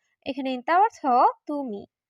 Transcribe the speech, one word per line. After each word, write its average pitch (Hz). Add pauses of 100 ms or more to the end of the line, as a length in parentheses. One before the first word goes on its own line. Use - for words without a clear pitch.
(260)
এখানে 262
ইনতা 311
অর্থ 427 (460)
তুমি, 262 (280)